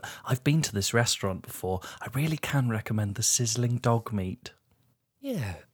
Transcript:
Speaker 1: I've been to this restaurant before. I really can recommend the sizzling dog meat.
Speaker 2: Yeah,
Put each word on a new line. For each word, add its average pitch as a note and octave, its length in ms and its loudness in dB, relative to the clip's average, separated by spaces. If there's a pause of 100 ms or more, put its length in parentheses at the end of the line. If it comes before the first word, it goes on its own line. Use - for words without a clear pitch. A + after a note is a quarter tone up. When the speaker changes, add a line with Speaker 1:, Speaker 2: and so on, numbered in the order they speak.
(260)
Speaker 1:
I've - 180 0
been D3 180 4
to - 120 -2
this G2 200 0
restaurant A2 480 2
before. F#2 380 -4 (220)
I - 120 -8
really D#3 240 0
can C3 320 2
recommend G#2+ 460 0
the A2+ 80 -2
sizzling A#2+ 540 2
dog A#2 360 2
meat. F#2+ 380 -4 (680)
Speaker 2:
Yeah, D#3 360 -4 (180)